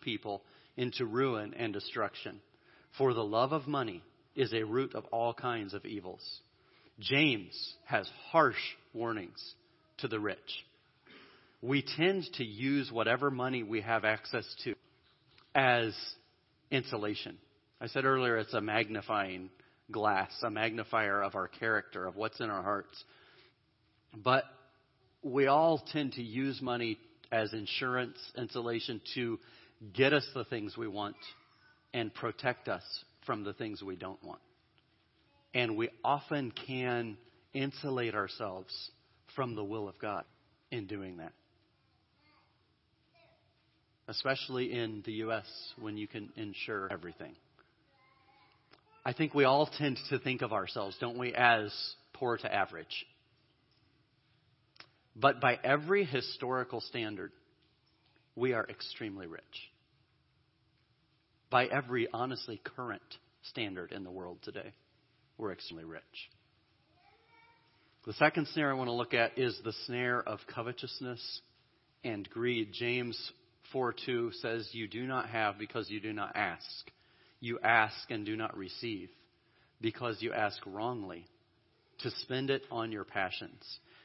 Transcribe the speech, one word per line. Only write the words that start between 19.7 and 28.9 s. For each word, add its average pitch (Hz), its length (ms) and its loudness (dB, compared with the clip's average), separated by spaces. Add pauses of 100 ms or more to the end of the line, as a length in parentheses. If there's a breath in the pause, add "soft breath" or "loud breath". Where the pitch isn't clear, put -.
glass, 104 400 2 (120)
a 113 80 0
magnifier 107 720 2
of 98 100 0
our 92 140 0
character, 104 580 0
of 92 100 -6
what's 107 240 -4
in 113 120 -2
our 98 100 -2
hearts. 98 420 -2 (1120 loud breath)
But 127 280 6 (800)
we 135 240 4
all 156 320 8
tend 147 340 -2
to 131 80 -6
use 127 400 -2
money 120 380 0 (320)
as 110 220 2
insurance, 123 680 -2 (180)
insulation 117 640 -2 (140)